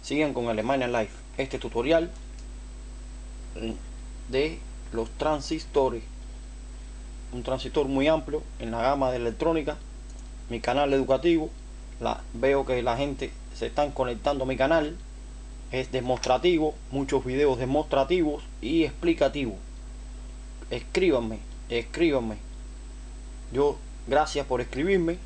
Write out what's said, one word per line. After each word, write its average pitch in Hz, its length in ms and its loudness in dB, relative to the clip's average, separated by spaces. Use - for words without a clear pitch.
Sigan 143 300 2
con 120 160 0
Alemania 120 400 2
Live, 113 220 0
este 135 220 -2
tutorial, 151 520 2
eh, 113 180 -4
de 147 280 2
los 113 180 -2
transistores, 143 920 4
un 123 100 -6
transistor 131 440 0
muy 135 220 4
amplio 156 340 2
en 113 120 -6
la 117 100 -2
gama 135 300 4
de 123 80 -2
electrónica. 147 580 0
Mi 117 120 -4
canal 139 340 4
educativo, 139 560 4
la, 113 220 0
veo 135 320 4
que 123 180 2
la 117 140 2
gente 139 340 -2
se 120 120 -4
están 143 260 0
conectando 131 520 0
a - 20 -2
mi 131 100 0
canal, 151 400 4
es 131 220 -2
demostrativo, 127 840 4
muchos 135 340 0
videos 131 340 4
demostrativos 143 840 2
y 160 240 4
explicativos. 139 680 2
Escríbanme, 123 680 2
escríbanme. 120 680 2
Yo, 139 240 4
gracias 143 400 2
por 123 140 0
escribirme. 170 640 2